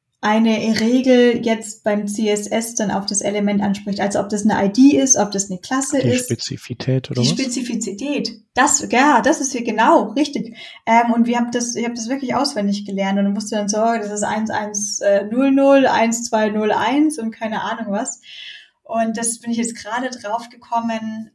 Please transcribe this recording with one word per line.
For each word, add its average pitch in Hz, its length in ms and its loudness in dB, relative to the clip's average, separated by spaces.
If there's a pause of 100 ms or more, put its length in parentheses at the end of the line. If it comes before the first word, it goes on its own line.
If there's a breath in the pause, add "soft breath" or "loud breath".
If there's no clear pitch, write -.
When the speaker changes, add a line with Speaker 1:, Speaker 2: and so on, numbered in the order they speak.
(200)
Speaker 1:
eine 220 600 2
Regel 247 640 4
jetzt 220 400 -4
beim 208 220 0
C 208 240 -2
S 208 160 -2
S 226 280 -4
dann 202 160 -2
auf 196 140 -2
das - 160 -4
Element 202 400 0
anspricht. 202 400 -2
Also 202 200 0
ob 202 100 -6
das 208 180 0
eine 202 160 2
I 196 80 2
D 277 240 8
ist, 269 220 4
ob 202 140 0
das 196 180 -4
eine 185 100 -8
Klasse 269 400 -2
Speaker 2:
Die 123 80 2
Speaker 1:
ist. 247 160 0
Speaker 2:
Spezifität - 840 -4
oder 123 100 -2
Speaker 1:
Die 123 80 4
Speaker 2:
was? 175 100 2
Speaker 1:
Spezifität. 247 920 -4 (240)
Das, 254 360 2
ja, 254 300 6
das 294 220 2
ist 254 100 -4
hier 233 120 -4
genau, 233 480 2
richtig. 277 440 -4 (300 loud breath)
Ähm, 233 260 4
und 233 140 4
wir 240 100 0
haben 240 140 0
das, 240 260 -4
ich 233 80 -2
hab 233 100 -4
das 226 140 -8
wirklich 254 260 -4
auswendig 208 520 -2
gelernt 196 320 -2
und 202 160 2
musste 214 220 -4
dann 208 120 -2
so, 214 80 0
oh, 226 220 2
das 208 120 -6
ist 208 140 -4
eins 220 240 -2
eins 208 540 -6 (280)
null 262 200 2
null, 277 360 6
eins 226 380 0
zwei 214 240 0
null 214 240 0
eins 285 460 2
und 226 120 -4
keine 220 300 -8
Ahnung 208 320 -6
was. 226 300 -6 (600 loud breath)
Und 226 360 -2
das 233 220 -4
bin 233 100 -8
ich 233 80 -2
jetzt - 180 -4
gerade 247 320 -6
drauf 240 400 -6
gekommen, 220 880 -6